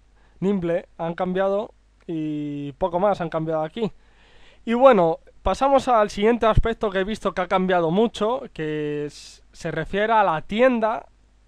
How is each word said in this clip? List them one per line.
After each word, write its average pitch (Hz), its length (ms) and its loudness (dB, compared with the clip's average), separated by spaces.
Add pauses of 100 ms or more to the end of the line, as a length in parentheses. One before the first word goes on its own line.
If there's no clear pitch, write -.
(380)
Nimble, 180 580 -2
han 170 180 -6
cambiado, 190 600 -2 (320)
y 147 680 -6
poco 175 260 -4
más 196 200 0
han 165 100 -6
cambiado 160 320 -4
aquí. 190 280 -6 (720)
Y 233 100 -2
bueno, 220 440 6 (240)
pasamos 269 460 2
al 214 200 2
siguiente 220 380 0
aspecto 220 420 2
que 190 120 -2
he 185 40 -2
visto 196 300 -4
que 185 80 -4
ha 175 60 -6
cambiado 185 420 2
mucho, 226 540 0 (100)
que 151 500 -6
es, - 480 -16
se - 180 -10
refiere 190 440 -2
a 214 100 4
la 160 160 0
tienda 226 640 0 (420)